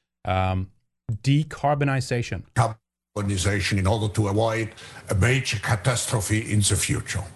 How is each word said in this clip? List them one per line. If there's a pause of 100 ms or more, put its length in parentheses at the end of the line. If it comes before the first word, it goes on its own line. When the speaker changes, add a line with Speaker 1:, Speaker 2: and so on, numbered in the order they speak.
(240)
Speaker 1:
Um, (400)
decarbonization. (100)
Speaker 2:
Decarbonization
in
order
to
avoid (380)
a
major
catastrophe
in
the
future (120)